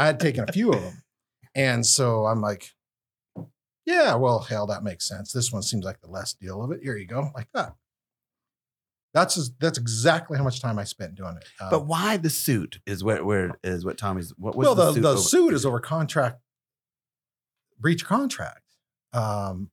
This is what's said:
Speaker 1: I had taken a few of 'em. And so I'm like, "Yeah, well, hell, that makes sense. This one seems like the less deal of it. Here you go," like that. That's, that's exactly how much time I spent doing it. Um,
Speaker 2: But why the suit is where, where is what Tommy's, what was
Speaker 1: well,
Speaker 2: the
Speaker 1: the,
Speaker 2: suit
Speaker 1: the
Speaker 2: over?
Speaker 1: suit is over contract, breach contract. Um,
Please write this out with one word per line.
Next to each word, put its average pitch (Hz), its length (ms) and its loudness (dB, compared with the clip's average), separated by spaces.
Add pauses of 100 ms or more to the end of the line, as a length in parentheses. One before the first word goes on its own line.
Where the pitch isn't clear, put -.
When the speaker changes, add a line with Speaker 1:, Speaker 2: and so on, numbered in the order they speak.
Speaker 1:
I 143 60 4
had 147 120 2
taken 127 280 2
a - 40 -4
few 214 220 2
of 98 100 2
'em. 90 200 -12 (500)
And 123 320 2
so 113 400 4
I'm 113 160 2
like, 104 300 -4 (1120)
"Yeah, 311 300 4
well, 120 240 4
hell, 110 280 -4
that 98 160 -4
makes 95 240 -6
sense. 95 240 -10
This 120 200 -2
one 107 100 -4
seems 98 240 -4
like 95 160 -10
the - 80 -20
less 90 240 -10
deal 95 300 -10
of 131 80 -4
it. 190 100 -8
Here 127 160 -8
you 98 80 -10
go," 131 300 -6
like 120 180 -10
that. - 220 -6 (1400)
That's, 151 460 2
that's 156 180 0
exactly 131 600 0
how 139 60 0
much 127 180 -2
time 110 180 -4
I 101 40 -4
spent 92 320 -10
doing 92 220 -10
it. - 80 -20 (160)
Um, 95 80 -8
Speaker 2:
But 147 160 2
why 180 320 0
the 160 140 -2
suit - 560 -2
is 95 160 -6
where, 101 200 0
where 95 400 0
is 90 220 -4
what 92 140 -6
Tommy's, 92 380 -6
what 95 180 -8
was 131 100 2
Speaker 1:
well, 254 100 6
Speaker 2:
the 175 100 6
Speaker 1:
the, 156 80 4
Speaker 2:
suit 117 80 2
Speaker 1:
the 151 80 6
Speaker 2:
over? 139 120 4
Speaker 1:
suit 320 320 6
is 135 120 0
over 120 140 0
contract, 147 600 -2 (1400)
breach 170 260 2
contract. - 580 -2 (500)
Um, 101 600 -4